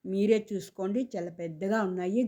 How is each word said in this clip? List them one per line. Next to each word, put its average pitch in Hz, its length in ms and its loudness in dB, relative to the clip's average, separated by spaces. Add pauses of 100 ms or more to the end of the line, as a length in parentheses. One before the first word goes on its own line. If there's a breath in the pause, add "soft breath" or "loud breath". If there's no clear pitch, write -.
మీరే 202 380 4
చూసుకోండి, 196 640 -4
చాలా 175 300 -6
పెద్దగా 175 480 -2
ఉన్నాయి. 185 440 0